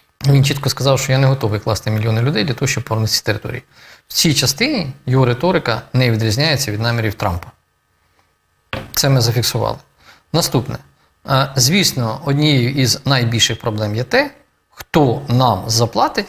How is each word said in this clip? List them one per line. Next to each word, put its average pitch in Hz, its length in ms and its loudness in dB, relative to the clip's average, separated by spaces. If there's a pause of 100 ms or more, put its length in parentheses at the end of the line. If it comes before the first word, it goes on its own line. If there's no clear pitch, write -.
(280)
він 139 180 6
чітко 135 240 -2
сказав, 131 300 0
що - 120 -2
я 131 60 2
не 135 100 4
готовий 117 320 0
класти 107 320 -2
мільйони 110 300 0
людей 165 220 0
для 147 100 -2
того, 143 140 -2
щоб 120 160 -2
повернути 110 280 -2
ці - 120 -4
території. - 400 -6 (440)
В - 60 -16
цій 160 200 2
частині 175 600 -2 (120)
його 131 200 2
риторика 123 560 0 (120)
не 123 180 2
відрізняється 113 600 0
від 104 100 -4
намірів 117 320 -2
Трампа. 90 340 -4 (1400)
Це - 180 0
ми 135 120 4
зафіксували. 113 560 -2 (560)
Наступне. 123 440 -2 (480)
А, 135 300 0
звісно, 131 680 0
однією 139 460 2
із 131 340 0
найбільших 117 540 0
проблем 107 360 -4
є 120 80 -2
те, 269 280 0 (380)
хто 139 580 0
нам 120 400 2
заплатить 117 600 0